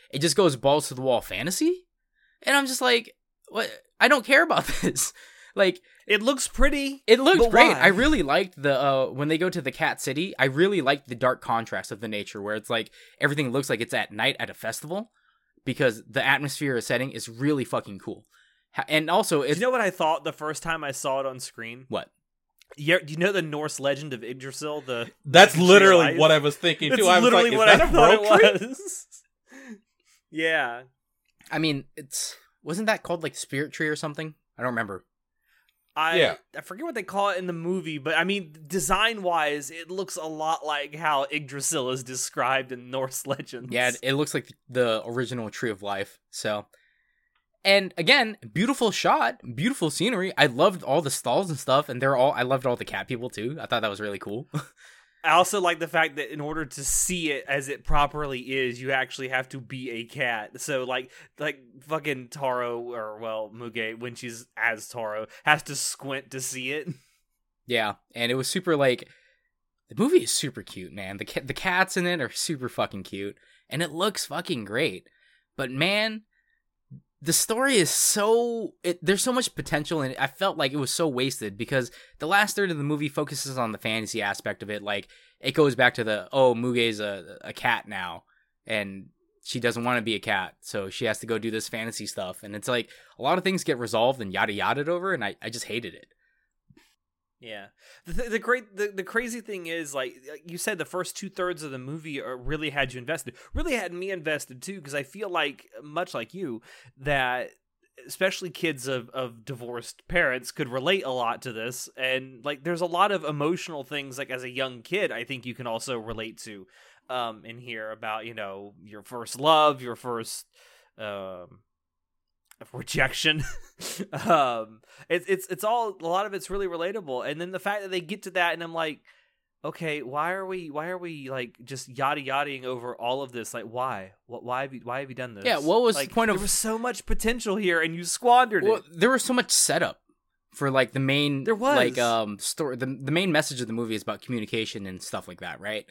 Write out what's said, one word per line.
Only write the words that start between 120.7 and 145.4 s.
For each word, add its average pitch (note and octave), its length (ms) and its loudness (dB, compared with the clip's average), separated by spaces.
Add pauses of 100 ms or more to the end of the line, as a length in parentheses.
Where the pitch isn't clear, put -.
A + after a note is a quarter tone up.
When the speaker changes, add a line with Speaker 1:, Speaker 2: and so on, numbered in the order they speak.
Speaker 2:
um, F#2+ 640 -12 (1120)
rejection. D3+ 760 -2
<laughs> - 60 -8 (720)
Um, A#2 540 2 (300)
it's, F3 180 0
it's, F#3+ 200 0
it's F3+ 160 -8
all, A3 360 0
a E3 60 -8
lot F#3 180 0
of G#3 80 -10
it's G3 160 -8
really G3 180 -4
relatable. E3 640 -6
And D3+ 80 -6
then F3 120 -8
the F#3+ 80 -8
fact G3+ 240 -4
that G3 80 -10
they F#3 100 -4
get F3 220 -10
to F#3+ 80 -12
that, E3+ 240 0
and E3 80 -10
I'm E3 100 -10
like, D#3+ 280 -4 (640)
"Okay, D3+ 400 -6
why D3 300 -4
are F#3+ 140 -6
we, F3+ 240 -8
why D3+ 180 -6
are F#3 80 -6
we, E3 320 -12
like, B2+ 340 -8
just C3 260 -14
yada C#3 340 -2
yadaing C3+ 420 -4
over B2 320 -6
all B2 260 -4
of B2 100 -12
this? A#2 200 -8
Like, A#2 140 -8
why? A#2 460 -6 (140)
What, A#2 180 -14
why B2 180 -4
have C3+ 100 -8
you, B2 100 -14
why A#2+ 180 -6
have C3+ 100 -10
you B2 40 -14
done B2 200 -12
this?" G2 100 -10
Speaker 1:
Yeah, A3 140 0
what F3 240 4
was A3 140 4
the C#3 80 0
Speaker 2:
Like, - 80 -12
Speaker 1:
point A3+ 180 2
of G3 80 2
Speaker 2:
there G3 40 -6
was G#3 100 0
so A3 260 -2
much A#3+ 260 -6
potential A3 520 0
here, F3 260 2
and E3 120 -2
you F3 100 -8
squandered A#3+ 600 4
Speaker 1:
Well, G#3+ 120 4
Speaker 2:
it. F3 140 -8
Speaker 1:
there F3 200 4
was C4 120 2
so B3+ 120 0
much B3 160 0
setup - 500 2 (540)
for, C#3 160 -2
like, C3 220 4
the C3+ 80 0
main, C#3 440 2
Speaker 2:
There A3 100 2
was. C4 220 2
Speaker 1:
like, B3 220 2
um, A2+ 400 2
story. C3 380 -6
The, B2+ 100 -4
the C3+ 260 -6
main F3+ 200 2
message D3 280 0
of A#2+ 60 -4
the A2+ 80 -6
movie A2+ 220 -4
is G2+ 60 -6
about G#2 200 -8
communication A2 640 -6
and F#2 160 -12
stuff - 260 -10
like F2+ 120 -16